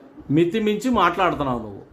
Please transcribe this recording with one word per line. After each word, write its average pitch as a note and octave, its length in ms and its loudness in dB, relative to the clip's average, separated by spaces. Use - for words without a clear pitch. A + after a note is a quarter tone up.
మితిమించి G#3 580 0
మాట్లాడుతున్నావు D#3+ 720 2
నువ్వు. G#2 220 -12